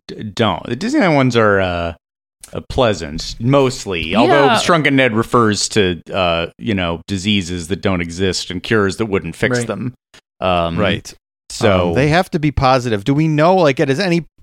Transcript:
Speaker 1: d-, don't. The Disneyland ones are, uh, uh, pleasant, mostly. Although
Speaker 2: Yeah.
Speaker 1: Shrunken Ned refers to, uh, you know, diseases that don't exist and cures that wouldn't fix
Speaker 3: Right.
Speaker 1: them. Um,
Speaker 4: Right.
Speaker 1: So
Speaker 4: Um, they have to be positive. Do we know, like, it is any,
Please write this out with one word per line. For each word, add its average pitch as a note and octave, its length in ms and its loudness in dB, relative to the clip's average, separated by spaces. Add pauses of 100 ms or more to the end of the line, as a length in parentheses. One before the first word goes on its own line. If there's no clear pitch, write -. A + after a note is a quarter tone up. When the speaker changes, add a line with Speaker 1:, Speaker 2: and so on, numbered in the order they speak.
Speaker 1:
d-, - 160 -14
don't. G2+ 420 -2
The A#2+ 100 -6
Disneyland G3+ 400 2
ones B2+ 200 2
are, G#2 240 4
uh, F2 340 -2 (580)
uh, - 160 -8
pleasant, E2+ 720 -2
mostly. A2+ 760 0
Although C#3 320 4
Speaker 2:
Yeah. G#3+ 120 2
Speaker 1:
Shrunken D3+ 360 2
Ned B2+ 220 2
refers A2+ 540 0
to, F2+ 300 0 (120)
uh, E2+ 340 0 (120)
you A2 160 -4
know, E2+ 340 -2
diseases F2+ 600 -2
that F#2 140 -4
don't F#2 180 0
exist F2 520 -4
and F#2+ 100 -8
cures G2+ 360 0
that A2+ 80 -2
wouldn't E2+ 280 -4
fix B2 240 -2
Speaker 3:
Right. A#2 80 -4
Speaker 1:
them. A2+ 280 -6 (460)
Um, E2+ 380 0
Speaker 4:
Right. F2+ 340 -2 (380)
Speaker 1:
So F#2 380 2
Speaker 4:
Um, E2+ 60 -2
they C3+ 140 2
have F3 220 0
to E3+ 80 -4
be D3 140 0
positive. B2 500 0
Do C#3 120 0
we D#3 120 2
know, D#3 300 4
like, D#3 240 2
it C#3 100 0
is C3+ 80 0
any, E3+ 280 0 (160)